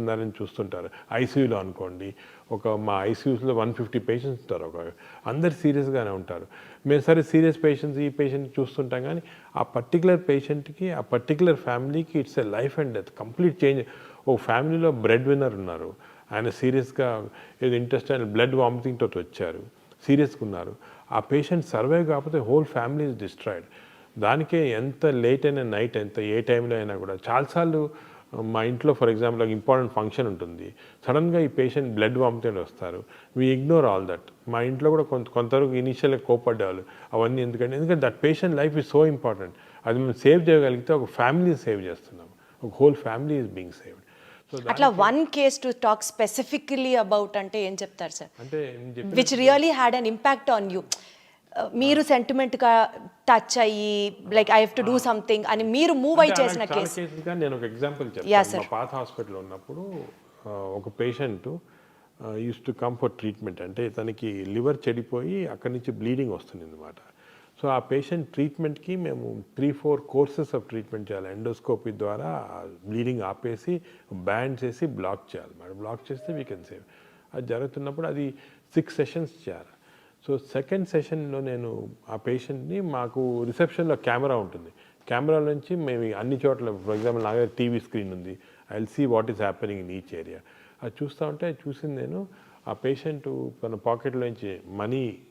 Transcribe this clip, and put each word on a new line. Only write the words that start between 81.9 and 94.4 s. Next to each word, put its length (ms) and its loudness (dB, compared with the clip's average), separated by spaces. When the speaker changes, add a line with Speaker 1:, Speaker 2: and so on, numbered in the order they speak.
Speaker 1:
ఆ 60 -6
పేషెంట్ని, 640 -4
మాకు 640 -2
రిసెప్షన్‌లో 520 0
కెమెరా 400 0
ఉంటుంది, 340 -6
కెమెరా 300 2
నుంచి 380 -2
మేము 420 -2
అన్ని 280 -2
చోట్ల, 240 2
for 240 -4
example 280 0
నా 100 0
దగ్గర 160 2
టీవీ 220 0
స్క్రీన్ 320 -8
ఉంది, 260 -12
I 80 -4
will 80 -8
see 200 0
what 160 2
is 100 -4
happening 440 -4
in 100 -10
each 240 -12
area. 240 -12
అది 100 -10
చూస్తా 240 -6
ఉంటే 300 -6
చూసింది 320 -8
నేను, 280 -8
ఆ 40 -6
పేషెంట్ 800 -6
తన 120 -6
పాకెట్లో 520 -4
నుంచి 400 -8